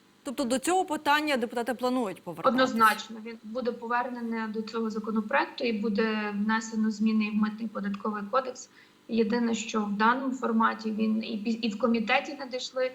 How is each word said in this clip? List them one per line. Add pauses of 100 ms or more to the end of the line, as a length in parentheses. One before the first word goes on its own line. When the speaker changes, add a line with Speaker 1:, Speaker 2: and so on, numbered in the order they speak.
(240)
Speaker 1:
Тобто
до
цього
питання
депутати
планують
повертатись?
Speaker 2:
Однозначно,
він
буде
повернений
до
цього
законопроекту
і
буде
внесено
зміни
в
Митний
податковий
кодекс. (380)
Єдине,
що
в
даному
форматі
він
і
пі-,
і
в
комітеті
не
дійшли